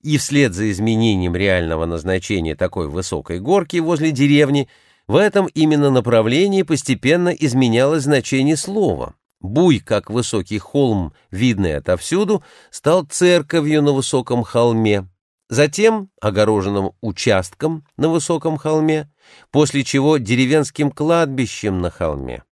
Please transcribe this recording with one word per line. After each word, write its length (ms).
И 160
вслед 380
за 160
изменением 640
реального 520
назначения 680
такой 340
высокой 520
горки 380
возле 340
деревни, 560
в 80
этом 300
именно 440
направлении 720
постепенно 680
изменялось 760
значение 520
слова. 600
«Буй», 400
как 280
высокий 500
холм, 560
видный 440
отовсюду, 680
стал 340
церковью 760
на 80
высоком 540
холме, 640
затем 600
огороженным 800
участком 840
на 120
высоком 480
холме, 540
после 340
чего 340
деревенским 720
кладбищем 880
на 100
холме. 640